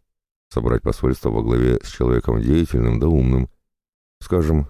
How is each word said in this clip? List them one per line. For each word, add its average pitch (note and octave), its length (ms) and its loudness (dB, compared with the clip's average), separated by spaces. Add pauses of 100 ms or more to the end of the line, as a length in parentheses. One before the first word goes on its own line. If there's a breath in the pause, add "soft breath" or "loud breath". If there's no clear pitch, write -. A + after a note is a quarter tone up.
(500)
Собрать A#1 320 -2
посольство A#1+ 480 -2
во A1 120 0
главе A#1+ 400 0
с - 60 -16
человеком A#1+ 540 -2
деятельным A#1+ 580 0
да D#2 80 2
умным, B1+ 420 2 (720)
скажем, D#2+ 500 0